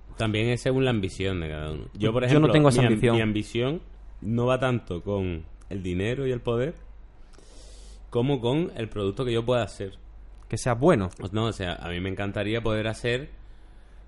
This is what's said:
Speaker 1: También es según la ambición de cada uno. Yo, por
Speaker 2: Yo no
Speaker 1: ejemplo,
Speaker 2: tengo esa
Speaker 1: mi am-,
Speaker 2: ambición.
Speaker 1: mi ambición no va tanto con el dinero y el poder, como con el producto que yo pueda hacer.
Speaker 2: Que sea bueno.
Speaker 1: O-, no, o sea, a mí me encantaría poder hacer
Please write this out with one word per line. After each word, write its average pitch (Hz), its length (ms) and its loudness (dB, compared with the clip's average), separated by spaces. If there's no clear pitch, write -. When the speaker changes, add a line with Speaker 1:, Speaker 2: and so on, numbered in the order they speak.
Speaker 1:
También 110 340 2
es 120 120 0
según 131 220 2
la 127 60 4
ambición 95 500 0
de 80 80 -4
cada 76 240 -6
uno. 71 220 -8
Yo, 107 180 2
por 120 100 2
Speaker 2:
Yo 123 60 2
no 151 180 8
Speaker 1:
ejemplo, - 60 4
Speaker 2:
tengo 147 160 8
esa 123 140 6
Speaker 1:
mi 120 40 6
am-, 120 60 6
Speaker 2:
ambición. 117 240 4
Speaker 1:
mi 113 60 4
ambición 117 580 0
no 117 260 0
va 127 140 4
tanto 117 420 0
con 92 400 -2
el 95 140 -6
dinero 101 460 0
y - 20 0
el 120 100 -2
poder, 123 340 0
como 127 280 2
con 139 360 0
el 113 120 -6
producto 101 360 -2
que 123 80 0
yo 117 120 0
pueda 120 200 2
hacer. 98 300 -8
Speaker 2:
Que 113 100 -4
sea 123 160 0
bueno. 120 340 4
Speaker 1:
O-, 98 120 -6
no, 110 140 0
o 107 60 -2
sea, 87 220 -4
a - 140 -8
mí 87 100 -4
me 95 120 -2
encantaría 101 520 -2
poder 110 240 0
hacer 120 440 -2